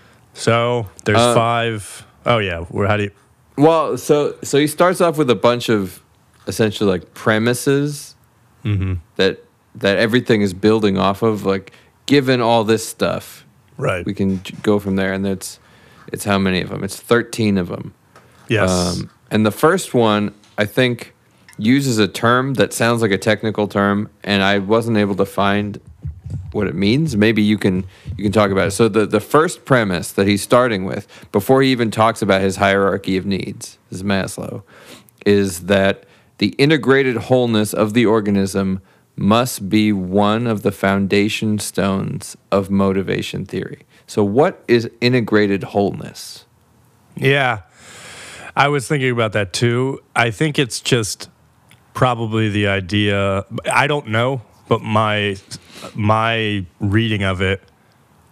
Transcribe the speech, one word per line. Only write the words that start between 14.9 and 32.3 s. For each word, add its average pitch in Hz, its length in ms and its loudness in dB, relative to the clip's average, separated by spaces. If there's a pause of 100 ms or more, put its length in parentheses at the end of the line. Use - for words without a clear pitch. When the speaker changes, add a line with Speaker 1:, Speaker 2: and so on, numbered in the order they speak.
Speaker 2:
there. 95 160 -2
And 95 140 -4
it's, 95 320 -8 (540)
it's 104 120 -10
how 98 140 0
many 92 240 0
of 95 100 -8
'em? 95 120 -8
It's - 120 -8
thirteen 110 600 0
of 90 120 -4
'em. - 240 -12 (540)
Speaker 1:
Yes. 98 220 2
Speaker 2:
Um, 90 400 -2 (200)
and 107 160 2
the 107 60 4
first 170 420 0
one, 104 400 2 (240)
I 107 60 0
think, 123 500 -2 (440)
uses 123 400 2
a 101 100 2
term 127 460 0
that - 180 0
sounds 117 300 0
like 104 100 0
a 95 60 0
technical 107 500 -2
term, 101 400 0 (160)
and 98 180 0
I 101 160 2
wasn't 110 400 0
able 101 180 2
to 101 100 0
find 101 540 -2 (720)
what 104 140 -2
it 78 80 -4
means. 117 420 0
Maybe 107 260 4
you 104 160 2
can, 92 260 0 (320)
you 95 80 -10
can 101 80 0
talk 104 180 4
about 95 180 0
it. - 40 -2
So 117 160 2
the, 104 180 2
the 107 140 0
first 160 440 0
premise 104 480 0
that 98 140 0
he's 101 160 2
starting 120 420 2
with, 98 220 -8 (260)
before 131 300 4
he 131 100 4
even 117 180 0
talks 110 320 2
about 98 180 2